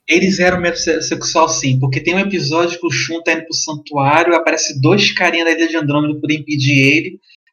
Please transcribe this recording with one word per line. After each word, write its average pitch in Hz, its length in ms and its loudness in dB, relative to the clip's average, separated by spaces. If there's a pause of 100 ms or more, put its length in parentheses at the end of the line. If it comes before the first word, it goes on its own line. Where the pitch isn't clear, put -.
eles 185 320 2
eram 180 200 2
metrosexual, 165 880 -2
sim, 131 320 0
porque 135 220 0
tem 170 140 -2
um 190 40 0
episódio 170 600 -2
que 175 60 -4
o 160 60 -2
Shun 165 320 -4
tá 165 100 0
indo 160 120 -6
pro - 80 -14
santuário, 151 840 0
aparece 156 460 -2
dois 196 300 4
carinha 165 340 0
da 165 60 2
Ilha 165 160 2
de 160 100 -2
Andrômeda 151 420 0
por 151 120 -2
impedir 143 460 0
ele. 147 420 2 (340)